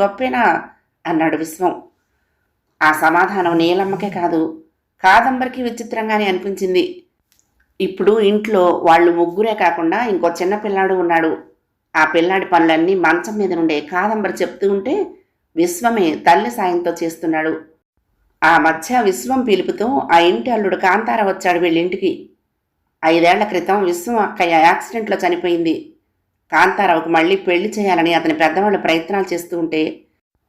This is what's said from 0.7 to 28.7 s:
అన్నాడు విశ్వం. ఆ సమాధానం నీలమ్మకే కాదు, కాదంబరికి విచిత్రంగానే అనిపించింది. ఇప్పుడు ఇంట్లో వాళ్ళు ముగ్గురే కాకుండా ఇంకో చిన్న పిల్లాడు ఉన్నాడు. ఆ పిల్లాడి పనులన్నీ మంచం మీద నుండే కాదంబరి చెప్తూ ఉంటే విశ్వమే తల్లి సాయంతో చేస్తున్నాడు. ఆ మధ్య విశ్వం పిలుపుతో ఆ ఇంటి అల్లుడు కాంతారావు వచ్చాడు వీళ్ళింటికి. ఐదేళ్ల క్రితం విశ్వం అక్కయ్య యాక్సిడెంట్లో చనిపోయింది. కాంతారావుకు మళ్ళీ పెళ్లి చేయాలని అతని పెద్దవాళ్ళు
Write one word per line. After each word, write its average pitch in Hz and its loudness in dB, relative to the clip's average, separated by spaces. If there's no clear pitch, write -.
అన్నాడు 160 0
విశ్వం. 156 -4
ఆ 156 4
సమాధానం 170 2
నీలమ్మకే 190 0
కాదు, 170 -2
కాదంబరికి 247 2
విచిత్రంగానే 220 -4
అనిపించింది. 185 -2
ఇప్పుడు 190 2
ఇంట్లో 208 2
వాళ్ళు 170 4
ముగ్గురే 175 0
కాకుండా 175 0
ఇంకో 175 0
చిన్న 185 -2
పిల్లాడు 190 -2
ఉన్నాడు. 170 0
ఆ 156 2
పిల్లాడి 180 0
పనులన్నీ 165 2
మంచం 170 0
మీద 190 -2
నుండే 160 0
కాదంబరి 190 -4
చెప్తూ 196 -4
ఉంటే 262 -2
విశ్వమే 175 0
తల్లి 208 2
సాయంతో 175 -2
చేస్తున్నాడు. 160 -4
ఆ 160 4
మధ్య 160 0
విశ్వం 240 -2
పిలుపుతో 214 -2
ఆ 170 6
ఇంటి 214 2
అల్లుడు 202 0
కాంతారావు 208 0
వచ్చాడు 180 0
వీళ్ళింటికి. 175 -2
ఐదేళ్ల 170 4
క్రితం 185 -2
విశ్వం 180 -4
అక్కయ్య 185 -2
యాక్సిడెంట్లో 185 2
చనిపోయింది. 170 -2
కాంతారావుకు 170 2
మళ్ళీ 165 2
పెళ్లి 190 -2
చేయాలని 175 2
అతని 160 0
పెద్దవాళ్ళు 165 0